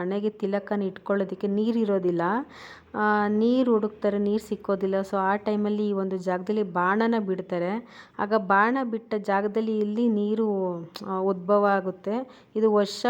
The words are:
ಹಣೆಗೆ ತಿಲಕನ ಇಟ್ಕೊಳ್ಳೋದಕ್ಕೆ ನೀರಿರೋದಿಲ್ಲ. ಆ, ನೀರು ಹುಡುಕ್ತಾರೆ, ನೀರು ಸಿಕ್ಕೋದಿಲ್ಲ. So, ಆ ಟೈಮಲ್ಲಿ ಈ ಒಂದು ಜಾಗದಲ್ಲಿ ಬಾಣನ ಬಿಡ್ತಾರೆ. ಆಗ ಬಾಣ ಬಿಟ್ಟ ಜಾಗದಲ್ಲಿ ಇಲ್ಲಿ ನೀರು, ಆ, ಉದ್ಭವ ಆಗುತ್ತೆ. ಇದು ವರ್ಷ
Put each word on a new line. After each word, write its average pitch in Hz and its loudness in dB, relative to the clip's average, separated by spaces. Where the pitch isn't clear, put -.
ಹಣೆಗೆ 196 -2
ತಿಲಕನ 202 -2
ಇಟ್ಕೊಳ್ಳೋದಕ್ಕೆ 190 -2
ನೀರಿರೋದಿಲ್ಲ. 202 0
ಆ, 208 2
ನೀರು 240 2
ಹುಡುಕ್ತಾರೆ, 208 0
ನೀರು 208 0
ಸಿಕ್ಕೋದಿಲ್ಲ. 196 -2
So, 196 -6
ಆ 190 2
ಟೈಮಲ್ಲಿ 208 -2
ಈ - -2
ಒಂದು 190 -2
ಜಾಗದಲ್ಲಿ 185 -2
ಬಾಣನ 190 2
ಬಿಡ್ತಾರೆ. 185 -4
ಆಗ 208 -2
ಬಾಣ 202 4
ಬಿಟ್ಟ 226 -6
ಜಾಗದಲ್ಲಿ 214 0
ಇಲ್ಲಿ 214 0
ನೀರು, 208 0
ಆ, 190 -4
ಉದ್ಭವ 190 2
ಆಗುತ್ತೆ. 196 -2
ಇದು 214 4
ವರ್ಷ 202 2